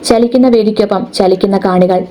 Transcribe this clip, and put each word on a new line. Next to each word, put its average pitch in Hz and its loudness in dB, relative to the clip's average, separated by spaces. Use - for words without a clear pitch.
ചലിക്കുന്ന 240 0
വേദിക്കൊപ്പം 214 0
ചലിക്കുന്ന 190 0
കാണികൾ. 185 2